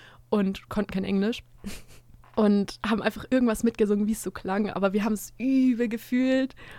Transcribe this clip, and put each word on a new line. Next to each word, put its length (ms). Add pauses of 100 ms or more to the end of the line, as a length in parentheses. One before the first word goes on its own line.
(300)
und 380
konnten 240
kein 120
Englisch. 380 (220)
<laughs> 80 (640)
Und 480
haben 160
einfach 300
irgendwas 320
mitgesungen, 460
wie 40
es 120
so 80
klang, 360
aber 240
wir 120
haben 80
es 260
übel 500
gefühlt 680 (220)